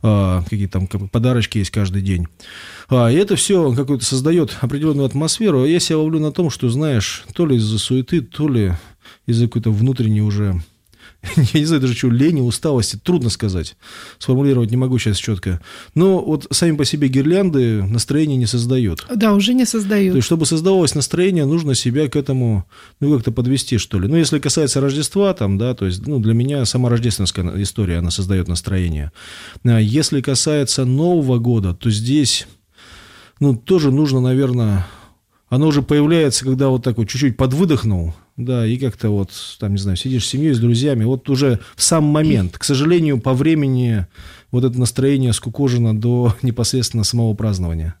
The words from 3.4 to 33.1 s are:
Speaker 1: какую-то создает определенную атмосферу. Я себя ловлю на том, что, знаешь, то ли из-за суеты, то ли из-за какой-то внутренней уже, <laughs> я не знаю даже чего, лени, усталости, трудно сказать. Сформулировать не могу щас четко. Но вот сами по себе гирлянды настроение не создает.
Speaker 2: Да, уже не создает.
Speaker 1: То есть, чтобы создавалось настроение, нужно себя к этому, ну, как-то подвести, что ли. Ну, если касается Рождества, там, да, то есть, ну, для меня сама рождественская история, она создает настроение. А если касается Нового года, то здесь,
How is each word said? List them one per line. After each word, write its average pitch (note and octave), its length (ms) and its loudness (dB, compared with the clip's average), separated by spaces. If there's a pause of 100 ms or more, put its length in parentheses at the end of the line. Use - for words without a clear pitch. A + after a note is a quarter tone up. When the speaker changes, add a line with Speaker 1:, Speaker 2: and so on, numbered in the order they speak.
Speaker 1:
какую-то C3+ 320 -2
создает D3 540 0
определенную C#3 460 0
атмосферу. D3+ 600 0
Я E3+ 140 2
себя D#3+ 180 0
ловлю D#3 220 0
на D3+ 120 -2
том, F3 180 -2
что, - 200 -4
знаешь, C3+ 540 -2 (100)
то F3 120 0
ли C3+ 100 2
из-за A2 220 0
суеты, C3 440 -2
то D3 260 -4
ли G#2+ 240 0 (540)
из-за A#2 200 2
какой-то A#2 260 -2
внутренней A2 500 0
уже, G2+ 400 0 (600)
<laughs> - 140 -4 (180)
я D#3 60 4
не D3+ 60 0
знаю D#3+ 140 2
даже B2+ 140 0
чего, A#2+ 180 0
лени, C#3+ 280 2
усталости, B2 640 0
трудно D3 280 0
сказать. F#2 460 -4 (420)
Сформулировать C3 520 2
не A#2+ 60 0
могу B2+ 220 0
щас G#2+ 200 0
четко. F#2 420 -4 (340)
Но F#3 280 4
вот D3+ 280 -4
сами E3 260 0
по C#3+ 80 2
себе C#3+ 240 0
гирлянды C3+ 720 2
настроение C3+ 540 0
не B2 100 0
создает. A#2+ 680 -2
Speaker 2:
Да, G#3+ 200 2
уже G3+ 220 2
не B3+ 100 4
создает. G3+ 480 0
Speaker 1:
То D3 60 2
есть, A#2 80 2
чтобы E3 200 2
создавалось E3+ 480 2
настроение, E3 520 0
нужно D3+ 280 0
себя C3+ 340 0
к - 80 -10
этому, B2 480 0 (360)
ну, C#3+ 140 2
как-то A#2 180 -2
подвести, B2 460 0
что - 200 -4
ли. F2+ 100 0
Ну, D3+ 80 2
если D#3 220 2
касается C#3+ 420 0
Рождества, D3+ 540 0
там, G2 240 -2
да, A#2+ 160 -2
то G2+ 120 -4
есть, F#2 200 -4
ну, C#3+ 140 -2
для A2 140 2
меня C3 300 0
сама B2 260 0
рождественская G2+ 600 -2 (120)
история, F#2 360 -2
она E2+ 120 -2
создает F#2 360 -2
настроение. E2+ 640 -4 (540)
А A#2 160 4
если C3+ 400 0
касается C#3 640 0
Нового C#3 540 2
года, A2+ 360 0
то - 160 -2
здесь, B2 560 0 (920)